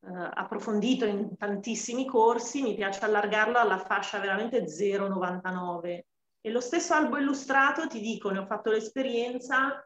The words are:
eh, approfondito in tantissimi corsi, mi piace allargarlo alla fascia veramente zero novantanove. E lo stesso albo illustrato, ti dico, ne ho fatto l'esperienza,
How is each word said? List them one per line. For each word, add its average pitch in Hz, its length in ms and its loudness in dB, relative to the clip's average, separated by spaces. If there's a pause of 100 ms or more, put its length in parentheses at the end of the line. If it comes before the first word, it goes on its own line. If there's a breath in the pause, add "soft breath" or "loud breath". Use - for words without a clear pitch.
eh, 190 340 -8
approfondito 214 680 0
in 202 320 -2
tantissimi 226 720 -4
corsi, 240 560 2
mi 214 120 0
piace 196 300 -4
allargarlo 214 540 4
alla 196 200 4
fascia 202 400 -2
veramente 196 500 0
zero 196 400 0
novantanove. 180 1000 -4 (340)
E 220 100 -6
lo 240 100 2
stesso 339 340 0
albo 285 240 4
illustrato, 277 680 2
ti 226 120 -8
dico, 208 300 -2
ne 196 80 0
ho 196 80 -6
fatto 220 240 -2
l'esperienza, 254 1160 0